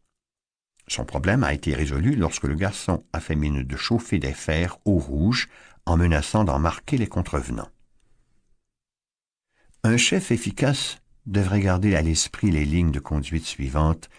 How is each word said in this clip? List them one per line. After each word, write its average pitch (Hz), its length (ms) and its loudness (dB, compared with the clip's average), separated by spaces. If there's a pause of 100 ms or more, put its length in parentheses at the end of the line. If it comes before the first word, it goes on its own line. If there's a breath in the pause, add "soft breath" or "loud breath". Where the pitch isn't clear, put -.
(840)
Son - 200 -6
problème 90 400 0
a 71 80 0
été 73 200 -2
résolu 78 440 0
lorsque 82 260 0
le 71 120 0
garçon 92 580 -2
a 80 80 -4
fait 78 160 -2
mine 73 260 0
de 65 140 -8
chauffer 110 420 -2
des 65 140 -4
fers 82 500 -2
au 98 140 2
rouge 76 500 0 (380 loud breath)
en 85 100 2
menaçant 85 480 2
d'en 71 160 2
marquer 82 380 -2
les 110 100 0
contrevenants. 64 640 -6 (2250)
Un 110 100 4
chef - 340 0
efficace 123 680 -2 (280)
devrait 101 360 2
garder 95 340 4
à 78 60 4
l'esprit 82 500 0
les 76 140 2
lignes 82 260 2
de 69 80 -2
conduite 76 460 -4
suivantes 76 720 -2